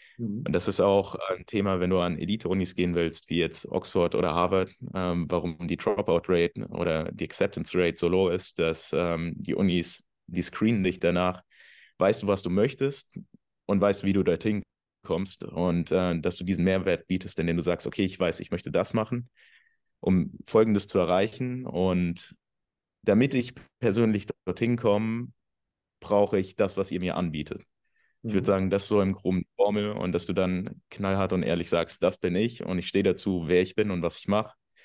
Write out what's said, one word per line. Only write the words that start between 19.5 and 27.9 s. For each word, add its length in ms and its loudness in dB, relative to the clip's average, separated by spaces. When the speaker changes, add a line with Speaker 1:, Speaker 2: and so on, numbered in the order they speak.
Speaker 2:
um 320 2
Folgendes 420 4
zu 120 0
erreichen 640 0
und 680 -2
damit 320 4
ich 220 -2
persönlich 480 2
dorthin 320 0
komme, 520 0
brauche 380 2
ich 180 -2
das, 220 0
was 140 -2
ihr 80 -2
mir 180 -2
anbietet." 460 -4